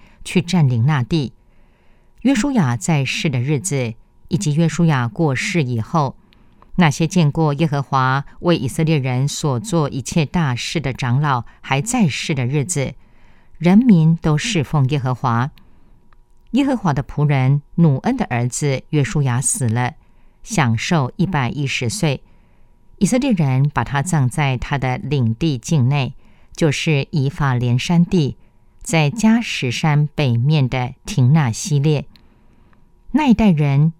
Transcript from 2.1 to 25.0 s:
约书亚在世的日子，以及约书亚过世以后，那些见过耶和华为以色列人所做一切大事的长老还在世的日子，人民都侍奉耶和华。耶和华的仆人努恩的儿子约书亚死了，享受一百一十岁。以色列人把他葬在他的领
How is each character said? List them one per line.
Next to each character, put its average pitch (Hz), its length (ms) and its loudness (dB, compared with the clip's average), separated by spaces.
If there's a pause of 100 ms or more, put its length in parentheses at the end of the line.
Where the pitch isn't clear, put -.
约 269 120 2
书 269 200 0
亚 135 240 0
在 143 280 0
世 - 240 -4
的 127 120 -2
日 139 180 -2
子， 127 360 -4 (340)
以 175 100 -2
及 151 160 -2
约 165 140 2
书 170 160 0
亚 131 240 2
过 147 260 0
世 156 300 -2
以 123 160 -2
后， 143 360 -2 (600)
那 175 120 4
些 156 200 0
见 160 220 2
过 156 240 0
耶 156 120 0
和 139 160 -2
华 131 420 -2 (140)
为 170 180 2
以 131 120 -4
色 - 160 -2
列 160 120 2
人 131 300 -2
所 139 320 -4
做 143 320 -2
一 131 100 -6
切 156 240 -2
大 143 300 -2
事 - 260 -6
的 135 120 -4
长 123 280 -2
老 135 240 0 (160)
还 139 220 -2
在 220 260 0
世 - 260 -4
的 131 120 -2
日 139 180 -2
子， 127 300 -4 (640)
人 175 180 4
民 170 400 6
都 151 220 0
侍 165 260 -2
奉 139 240 0
耶 147 100 -2
和 127 160 -2
华。 123 360 -2 (1000)
耶 269 140 2
和 269 80 0
华 170 200 0
的 139 100 -2
仆 147 220 0
人 139 340 2 (140)
努 151 240 4
恩 254 180 -2
的 240 80 -4
儿 120 240 -2
子 135 420 -4
约 147 140 2
书 147 180 -2
亚 131 200 0
死 - 260 -2
了， 123 260 -2 (480)
享 123 360 0
受 147 380 -2
一 165 100 0
百 143 240 -2
一 143 160 -4
十 120 240 -4
岁。 143 320 -2 (760)
以 196 80 2
色 247 120 0
列 269 140 0
人 139 360 2
把 131 140 -2
他 139 180 -2
葬 143 280 0
在 135 280 -2
他 139 220 -4
的 127 180 -2
领 127 380 -2